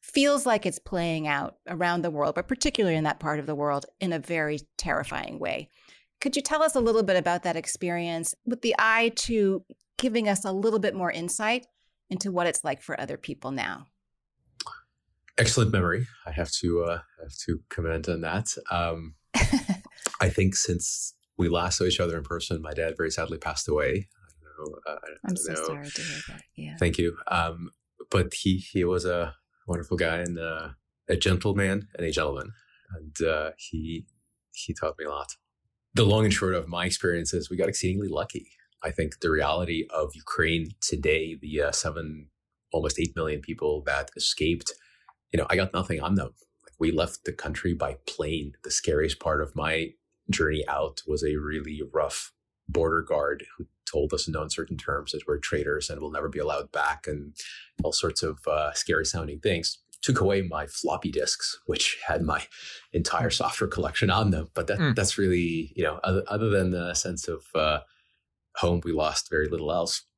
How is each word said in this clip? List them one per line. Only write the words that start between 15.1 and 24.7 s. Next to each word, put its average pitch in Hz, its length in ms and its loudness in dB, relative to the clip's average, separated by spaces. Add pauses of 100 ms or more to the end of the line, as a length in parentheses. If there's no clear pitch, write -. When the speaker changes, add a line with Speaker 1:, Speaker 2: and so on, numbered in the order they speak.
Speaker 2:
Excellent 113 360 4
memory. 95 340 2 (200)
I 82 40 -8
have 82 200 -4 (100)
to, 85 240 2
uh, 85 140 -2 (200)
I 82 40 -16
have 76 140 -16 (100)
to 80 220 -2
comment 82 400 -2
on 82 120 0
that. 90 340 -2 (160)
Um, 82 440 -2 (100)
Speaker 1:
<laughs> - 100 -18 (840)
Speaker 2:
I 98 80 6
think 95 260 4
since - 600 -2 (220)
we 87 120 2
last 87 300 2
saw 95 60 4
each 90 140 2
other 85 180 0
in 80 60 -4
person, 82 400 -4
my 78 100 -8
dad 82 240 -2
very 80 140 0
sadly 82 280 -4
passed - 300 -4
away. 76 380 2 (100)
I - 400 -20
don't 76 140 -10